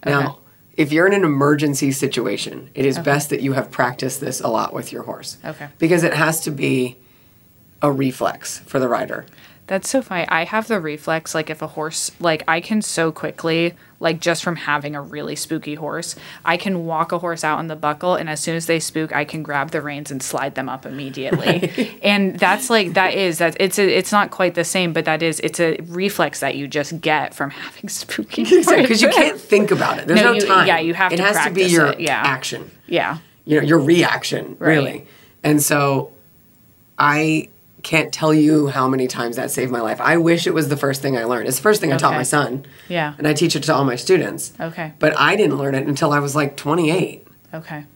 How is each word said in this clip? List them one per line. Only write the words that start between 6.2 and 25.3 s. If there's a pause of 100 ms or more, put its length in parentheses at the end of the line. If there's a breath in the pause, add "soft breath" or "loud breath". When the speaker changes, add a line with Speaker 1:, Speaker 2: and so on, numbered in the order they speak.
Speaker 1:
to
be (840 soft breath)
a
reflex
for
the
rider. (440 loud breath)
Speaker 2:
That's
so
funny.
I
have
the
reflex,
like,
if
a
horse,
like,
I
can
so
quickly, (240 soft breath)
like,
just
from
having
a
really
spooky
horse, (300 loud breath)
I
can
walk
a
horse
out
on
the
buckle,
and
as
soon
as
they
spook,
I
can
grab
the
reins
and
slide
them
up
immediately.
Speaker 1:
<laughs>
Right.
Speaker 2:
And
that's,
like,
that
is,
that,
it's
a,
it's
not
quite
the
same,
but
that
is,